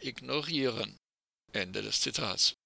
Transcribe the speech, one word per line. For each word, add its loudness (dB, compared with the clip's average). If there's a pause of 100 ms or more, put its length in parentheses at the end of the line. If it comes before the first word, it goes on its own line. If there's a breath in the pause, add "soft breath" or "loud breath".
ignorieren." -2 (560)
Ende -2
des 0
Zitats. 2 (120)